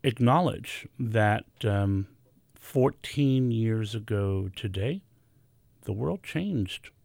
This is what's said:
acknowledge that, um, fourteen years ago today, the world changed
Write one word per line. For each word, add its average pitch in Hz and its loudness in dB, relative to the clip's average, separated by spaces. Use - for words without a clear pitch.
acknowledge 139 0
that, 107 2
um, 101 2
fourteen 131 2
years 110 0
ago 98 -2
today, 107 -4
the 98 -4
world 147 -4
changed 156 -4